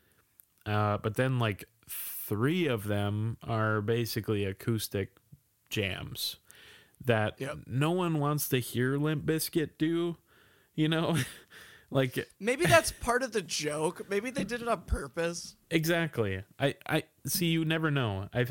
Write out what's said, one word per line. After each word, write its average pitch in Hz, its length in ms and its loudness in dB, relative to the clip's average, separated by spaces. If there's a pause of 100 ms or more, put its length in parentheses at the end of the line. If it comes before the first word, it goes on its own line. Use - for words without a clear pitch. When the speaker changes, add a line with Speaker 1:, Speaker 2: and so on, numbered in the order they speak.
(640)
Speaker 1:
uh, 104 340 2
but 107 180 -4
then, 131 220 2
like, 110 260 0 (260)
three 147 800 0
of 107 180 0
them 104 560 0
are 110 400 0
basically 110 640 0
acoustic 101 720 -4 (520)
jams - 680 -4 (680)
that 110 360 2
Speaker 2:
Yep. 135 260 -8
Speaker 1:
no 143 240 0
one 175 300 0
wants 143 300 0
to 127 100 2
hear 127 360 0
Limp 151 300 0
Bizkit 156 500 0
do, 165 400 0 (580)
you 156 140 2
know? 160 340 2
<laughs> - 40 -2 (640)
Like, 131 360 0 (140)
Speaker 2:
Maybe 254 240 0
that's - 260 6
part 240 320 0
of 233 100 -4
the 208 100 0
joke. 156 640 -2
Maybe 202 220 -2
they 190 140 -2
did 233 180 -6
it 240 60 -4
on 208 180 0
purpose. 170 720 -4 (140)
Speaker 1:
Exactly. 156 720 2 (160)
I, 135 160 2 (120)
I 156 160 0 (240)
see. 175 220 0
You 165 180 2
never 160 240 2
know. 104 420 0
I, 120 180 2